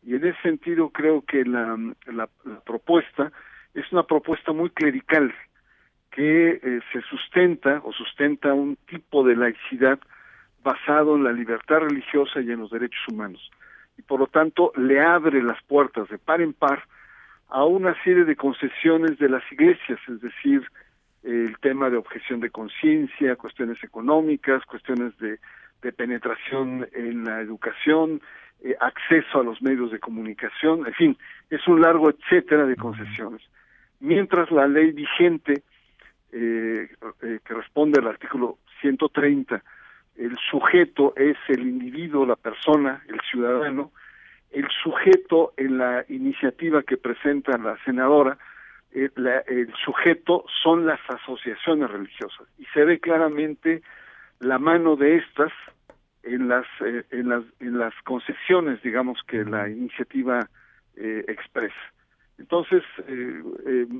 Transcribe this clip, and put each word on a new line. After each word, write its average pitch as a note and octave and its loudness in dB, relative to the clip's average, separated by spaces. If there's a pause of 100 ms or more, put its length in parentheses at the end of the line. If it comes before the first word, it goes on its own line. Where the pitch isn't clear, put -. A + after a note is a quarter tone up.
Y - -8
en C#3+ 0
ese F3 -2
sentido E3 0
creo D3+ 0
que C3+ 0
la, A#2 -4 (280)
la, A#2 -8 (140)
la G#2 -16
propuesta D3+ -2 (420)
es - -10
una F3 2
propuesta D#3+ -2
muy E3 -2
clerical C#3+ 0 (800)
que, D#3+ 2
eh, B2 -4 (120)
se B2 -8
sustenta D3+ 0
o A2 -10
sustenta C#3+ -2
un C#3 -2 (120)
tipo D3+ 0
de B2 6
laicidad B2 0 (640)
basado D3 2
en C#3+ 2
la B2 2
libertad A#2+ -2
religiosa C#3+ -2
y A#2 -4
en A#2 -6
los G#2+ -12
derechos A#2 -8 (100)
humanos. G#2+ -12 (480)
Y - -20
por C3+ -2
lo C3+ 0
tanto D#3+ 2
le C3+ 4
abre D#3 2
las A#2 -2
puertas C3 0
de G#2 -12
par E3 0
en D#3 -2
par C#3 -2 (640)
a C3+ 0
una F#3 2
serie F3+ 6
de D3+ 2
concesiones D#3 0
de C#3 4
las B2+ -2
iglesias, D3 2
es A2+ -10
decir, C3+ 0 (640)
el A#2 -2
tema C3+ 0
de B2 0
objeción A#2 -8
de A2+ -6
conciencia, C#3 0
cuestiones A#2 -10
económicas, C#3 0
cuestiones A#2+ -8
de, A2 -8 (420)
de B2 -8
penetración B2 -6
en A#2 -6
la A2 -6
educación, D3 0 (420)
eh, B2+ -4
acceso C#3 0
a B2+ 4
los A2+ -6
medios B2 -2
de G#2+ -8
comunicación, A2+ -4
en A2+ -8
fin, D#3 4 (320)
es D3+ -6
un E3+ 8
largo E3 6
etcétera D3+ 4
de C3 2
concesiones. A2 -10 (580)
Mientras F3 2
la C#3 6
ley D#3 4
vigente, D3+ 2 (680)
eh, A2+ -4 (320)
eh, A#2 -8
que A#2 -14
responde C#3+ 0
al A2+ 0
artículo A#2+ -6 (220)
ciento C#3+ 0
treinta, C#3 0 (520)
el A#2+ -8 (120)
sujeto D3+ 4
es C#3 2 (100)
el C3 0
individuo, B2+ -4
la A#2+ 2
persona, C3+ 0
el - -10 (120)
ciudadano, C3 -2 (600)
el C#3+ -4 (160)
sujeto E3 4
en C3+ -2
la B2 -2
iniciativa C#3 -2
que B2+ -2
presenta C3+ -2
la A2 -6
senadora, C3 4 (560)
eh, C#3 -2
la, B2+ 0
el B2 -4 (100)
sujeto E3+ 0 (180)
son E3 2
las D#3 -2 (100)
asociaciones B2+ -6
religiosas, G2+ -14 (100)
y D4 -20
se D3+ 4
ve E3 4
claramente D#3+ -2 (580)
la C3 0
mano E3 2
de C#3+ 4
estas D#3 -2 (720)
en B2 -4
las, B2 0 (140)
eh, A2+ -4
en B2 -4
las, A#2+ -2 (160)
en B2 -6
las A2+ -4 (100)
concesiones, C#3 -2
digamos, B2+ -4
que A2 -4
la G#2 -6
iniciativa, B2 -6 (480)
eh, A2 -8
expresa. A2 -8 (600)
Entonces, E3+ 0 (240)
eh, B2+ -10 (240)
eh, B2+ -2 (120)